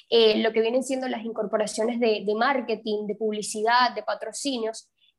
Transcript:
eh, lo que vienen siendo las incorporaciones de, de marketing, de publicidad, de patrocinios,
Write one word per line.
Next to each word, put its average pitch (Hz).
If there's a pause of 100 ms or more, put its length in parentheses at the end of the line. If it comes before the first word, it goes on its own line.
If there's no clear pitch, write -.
eh, 220
lo 220
que 226
vienen 240
siendo 262
las 233
incorporaciones 220
de, 214
de 208
marketing, 220
de 202
publicidad, 220
de 202
patrocinios, 220 (280)